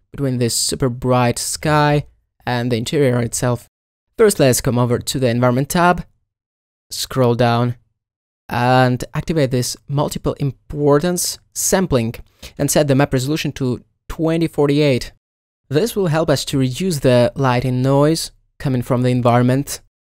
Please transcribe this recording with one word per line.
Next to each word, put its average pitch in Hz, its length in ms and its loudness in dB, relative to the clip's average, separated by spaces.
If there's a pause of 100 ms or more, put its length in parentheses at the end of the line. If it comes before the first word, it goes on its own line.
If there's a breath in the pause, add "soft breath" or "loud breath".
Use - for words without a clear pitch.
(100)
between 135 260 -4
this 120 180 -2
super - 360 -2
bright 123 480 0
sky 147 640 0 (400)
and 123 260 -4
the 117 60 0
interior 123 440 0
itself. 120 480 -4 (500)
First, 214 200 4
let's 131 220 4
come 117 180 -2
over 120 200 0
to - 200 -8
the 127 100 0
environment 123 420 0
tab, 175 340 2 (880)
scroll 123 440 0
down, 120 420 0 (760)
and 123 520 2 (120)
activate 151 360 0
this 123 280 -2 (100)
multiple 147 460 -2
importance 147 1040 -2 (160)
sampling, 139 640 0 (420 loud breath)
and 143 120 0
set 151 160 2
the 139 80 2
map 139 200 2
resolution 135 380 -2
to 123 300 -4 (280)
twenty 165 360 -2
forty-eight. 143 680 0 (580)
This 180 260 -2
will 190 120 0
help 160 200 0
us 139 160 0
to 143 140 -4
reduce 135 400 -2
the 123 360 4
lighting 127 460 0
noise 139 500 2 (280)
coming 127 240 -2
from 123 180 -2
the 123 100 2
environment. 123 680 2 (320)